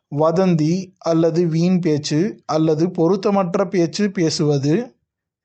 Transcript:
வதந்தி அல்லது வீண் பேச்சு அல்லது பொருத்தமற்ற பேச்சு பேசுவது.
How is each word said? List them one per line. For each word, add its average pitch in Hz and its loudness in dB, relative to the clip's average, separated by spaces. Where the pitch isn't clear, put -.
வதந்தி 170 0
அல்லது 165 0
வீண் 170 0
பேச்சு 156 -2
அல்லது 156 0
பொருத்தமற்ற 190 0
பேச்சு 180 -2
பேசுவது. 156 -2